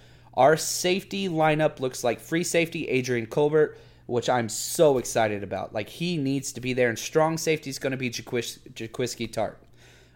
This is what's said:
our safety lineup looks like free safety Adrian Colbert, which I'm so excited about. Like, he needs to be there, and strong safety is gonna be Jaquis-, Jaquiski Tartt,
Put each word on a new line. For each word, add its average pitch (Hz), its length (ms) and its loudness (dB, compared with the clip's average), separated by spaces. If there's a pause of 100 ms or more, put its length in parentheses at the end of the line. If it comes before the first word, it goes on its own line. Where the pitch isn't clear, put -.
(340)
our 147 220 8
safety 190 720 -2
lineup 156 520 2
looks 127 240 -4
like 117 160 0
free 165 240 -2
safety 170 420 0
Adrian 127 400 0
Colbert, 147 520 2 (280)
which 120 220 -2
I'm 123 200 0
so 143 500 4
excited 110 440 0
about. 95 320 -8
Like, 107 140 -4
he 175 280 -4
needs 139 360 -2
to 113 80 -12
be 127 140 -4
there, 123 140 4
and 113 80 -2
strong 160 420 0
safety 156 320 -2
is 131 100 -10
gonna 135 160 -4
be 131 120 -4
Jaquis-, 117 520 -6 (120)
Jaquiski 117 560 -6
Tartt, - 280 -4 (600)